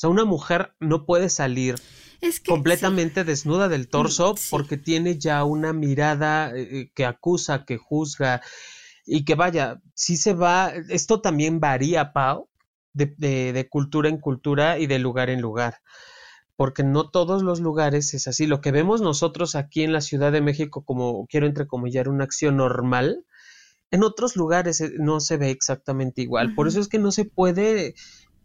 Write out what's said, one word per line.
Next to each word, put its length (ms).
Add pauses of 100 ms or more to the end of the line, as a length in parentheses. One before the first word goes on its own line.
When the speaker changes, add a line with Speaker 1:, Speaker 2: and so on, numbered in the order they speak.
Speaker 1:
sea, 100
una 160
mujer 540
no 260
puede 240
salir 460 (440)
Speaker 2:
Es 200
que 100
Speaker 1:
completamente 680
Speaker 2:
sí. 80
Speaker 1:
desnuda 400
del 200
torso 460
Speaker 2:
Mm, 20
sí. 140
Speaker 1:
porque 260
tiene 400
ya 280
una 280
mirada, 800
eh, 260
eh, 140
que 120
acusa, 580
que 140
juzga 640 (640)
y 180
que 120
vaya, 440 (140)
sí 220
se 180
va, 380 (160)
esto 320
también 400
varía, 520
Pau, 380 (440)
de, 220
de, 360
de 160
cultura 400
en 100
cultura 600
y 100
de 100
lugar 320
en 100
lugar. 360 (800)
Porque 280
no 240
todos 340
los 180
lugares 520
es 160
así. 180
Lo 140
que 100
vemos 300
nosotros 560
aquí 260
en 120
la 80
Ciudad 280
de 120
México 420
como, 420
quiero 200
entrecomillar, 640
una 140
acción 340
normal, 640 (640)
en 140
otros 320
lugares, 460
eh, 160
no 220
se 180
ve 120
exactamente 680
igual. 340
Por 120
Speaker 2:
Ujú. 60
Speaker 1:
eso 80
es 80
que 100
no 140
se 120
puede, 680 (500)